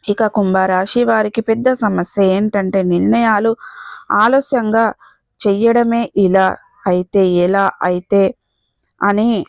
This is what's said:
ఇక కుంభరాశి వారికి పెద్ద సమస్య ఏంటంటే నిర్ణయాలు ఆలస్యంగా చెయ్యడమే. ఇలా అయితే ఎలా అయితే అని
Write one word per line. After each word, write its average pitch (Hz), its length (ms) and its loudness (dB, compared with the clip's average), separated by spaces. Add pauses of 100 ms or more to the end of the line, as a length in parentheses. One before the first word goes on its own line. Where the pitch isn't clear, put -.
ఇక 214 220 -2
కుంభరాశి 190 760 0
వారికి 220 360 -2
పెద్ద 233 320 -2
సమస్య 202 540 -2
ఏంటంటే 196 560 0
నిర్ణయాలు 208 680 0 (640)
ఆలస్యంగా 226 720 0 (540)
చెయ్యడమే. 233 640 2 (140)
ఇలా 190 300 2 (400)
అయితే 185 360 0 (140)
ఎలా 190 300 2 (160)
అయితే 180 400 0 (800)
అని 208 280 0 (200)